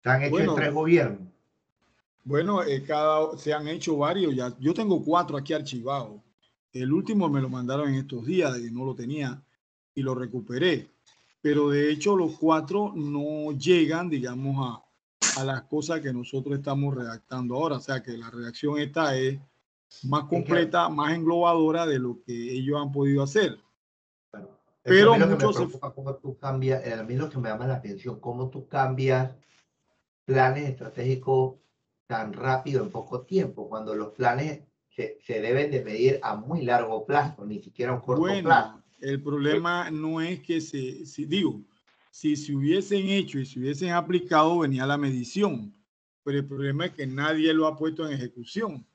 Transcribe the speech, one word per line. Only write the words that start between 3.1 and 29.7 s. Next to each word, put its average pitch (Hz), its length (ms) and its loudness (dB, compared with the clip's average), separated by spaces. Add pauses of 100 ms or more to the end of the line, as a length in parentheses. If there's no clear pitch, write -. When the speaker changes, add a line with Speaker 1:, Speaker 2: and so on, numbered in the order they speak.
Speaker 2:
se 151 160 -2
han 151 140 -4
hecho 160 300 -2
varios 156 380 2
ya. 123 240 -4
Yo 147 140 2
tengo 202 300 0
cuatro 156 340 2
aquí 139 160 -4
archivados. 127 680 -4 (500)
El 127 200 -2
último 190 380 2
me 139 120 2
lo 131 80 -2
mandaron 131 400 -2
en 135 60 2
estos 131 300 -6
días, 156 280 2
de 120 100 -6
que 117 80 -8
no 123 120 -6
lo 131 120 -6
tenía, 131 460 -6 (520)
y 139 80 -4
lo 131 140 -2
recuperé. 123 760 -2 (520)
Pero 147 280 4
de 143 220 4
hecho, 196 240 2
los 170 220 0
cuatro 160 580 2
no 151 560 -4
llegan, 165 580 2
digamos, 131 720 -4 (540)
a, 139 40 -4
a 135 40 -2
las 131 200 -4
cosas 151 380 -4
que 135 100 -6
nosotros 135 460 -4
estamos 139 380 -2
redactando 123 600 -6
ahora. 147 220 0
O - 40 -8
sea, 131 200 -4
que 117 160 -10
la 113 140 -14
redacción 120 480 -4
esta 143 360 0
es 131 220 0 (680)
más 143 200 0
Speaker 1:
Es 143 60 -12
que 160 60 0
Speaker 2:
completa, 170 540 2
más 151 240 0
englobadora 170 720 4
de 139 140 2
lo 120 260 -4
que 123 80 -8 (200)
ellos 139 280 0
han 143 100 -4
podido 139 300 4
hacer. 160 380 2 (720)
Speaker 1:
Bueno, 101 160 -16
eso - 80 -20 (280)
Speaker 2:
Pero 208 300 10
Speaker 1:
a 220 40 8
mí - 20 4
lo - 80 8
que 196 80 6
me - 100 2
Speaker 2:
muchos 208 100 4
se 180 120 0
Speaker 1:
preocupa, - 260 -10
cómo 135 220 -8
tú 131 220 -12
cambias, 131 500 -2
eh, 113 60 -4
a 110 100 -8
mí 120 120 -6
lo 147 140 -2
que 139 80 -8
me 113 120 -4
llama 117 180 -4
la 131 80 0
atención, 104 440 -10
cómo 123 300 -6
tú 131 180 -14
cambias 131 640 0 (920)